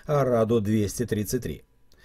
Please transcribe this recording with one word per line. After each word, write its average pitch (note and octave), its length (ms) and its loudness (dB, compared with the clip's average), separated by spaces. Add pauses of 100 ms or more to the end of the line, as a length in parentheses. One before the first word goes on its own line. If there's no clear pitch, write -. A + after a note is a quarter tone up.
Арадо A#2+ 540 2
двести G#2 440 0
тридцать G#2+ 380 -4
три. - 220 -10 (400)